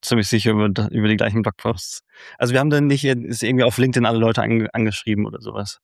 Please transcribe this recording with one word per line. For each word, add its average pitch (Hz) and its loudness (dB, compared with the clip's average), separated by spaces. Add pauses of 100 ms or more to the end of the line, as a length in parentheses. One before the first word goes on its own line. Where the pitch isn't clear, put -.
ziemlich 110 0
sicher 113 2
über, 107 2 (240)
über 107 0
die 107 2
gleichen 107 0
Blogposts. - -6 (360)
Also 123 0
wir 127 4
haben 147 2
dann 147 2
nicht, 139 0
ist 120 -2
irgendwie 127 2
auf 120 2
LinkedIn 123 2
alle 113 2
Leute 113 2
ange-, 110 0
angeschrieben 107 -2
oder 104 -10
sowas. 104 -12